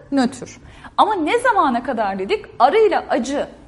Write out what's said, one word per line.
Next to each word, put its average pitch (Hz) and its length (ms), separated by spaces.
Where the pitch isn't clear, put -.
Nötr. - 480
Ama 403 180
ne 370 240
zamana 339 440
kadar 214 360
dedik? 294 260
Arı 277 180
ile 403 220
acı 262 380